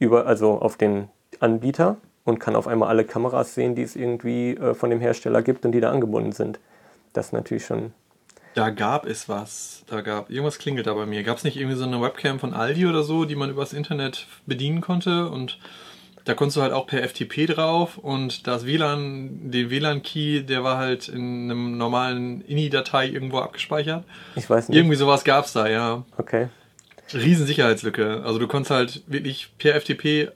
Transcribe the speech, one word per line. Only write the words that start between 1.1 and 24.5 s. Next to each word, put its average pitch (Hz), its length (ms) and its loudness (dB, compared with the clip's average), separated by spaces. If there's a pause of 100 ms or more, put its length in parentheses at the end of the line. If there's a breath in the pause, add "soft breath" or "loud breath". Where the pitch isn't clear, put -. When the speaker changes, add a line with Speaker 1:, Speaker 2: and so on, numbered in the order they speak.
Speaker 1:
Anbieter 131 580 2 (280)
und 113 160 2
kann 110 160 0
auf 110 100 2
einmal 113 220 2
alle 110 160 4
Kameras 123 500 -2
sehen, 123 220 0
die 123 60 -2
es 113 120 -6
irgendwie, 120 640 -2
äh, 120 180 0
von 120 160 0
dem 117 80 2
Hersteller 117 440 2
gibt 127 220 0
und 120 60 4
die 120 100 4
da 117 120 2
angebunden 110 400 0
sind. - 260 -4 (540 soft breath)
Das - 140 -2
ist - 60 -10
natürlich 113 340 -4
schon 113 260 -4 (600 soft breath)
Speaker 2:
Da 110 160 2
gab 110 360 -2
es 110 220 -8
was. - 580 -10
Da 110 140 -6
gab, 104 280 -6
irgendwas 143 300 -4
klingelt 123 300 -4
da 107 60 0
bei 107 120 -4
mir. 107 160 -4
Gab's 117 220 -4
nicht 135 120 -2
irgendwie 135 200 -4
so 127 80 -4
eine 123 180 -2
Webcam 135 380 -2
von 127 120 -6
Aldi 147 340 0
oder 160 180 2
so, 160 200 0
die 147 120 -4
man 139 120 -4
übers 139 240 -4
Internet 143 540 -6 (180)
bedienen 139 360 -2
konnte? 175 500 0
Und 131 300 -8 (640 loud breath)
da 120 100 0
konntest 143 220 0
du 143 60 2
halt 131 100 2
auch 135 160 -2
per 135 160 0
F 123 80 -4
T 123 140 -6
P 151 200 0
drauf 165 500 2
und 135 520 -4
das 120 180 -2
W 143 100 0
lan, 139 760 -4
den 120 180 0
W 135 80 0
lan-Key, 147 640 -2
der 131 220 -2
war 131 140 0
halt 127 280 -2
in 123 380 -6
einem 120 340 -4
normalen 123 680 -2
ini-Datei 139 640 0
irgendwo 135 300 -4
abgespeichert. 151 640 -4 (320 loud breath)
Speaker 1:
Ich - 160 -4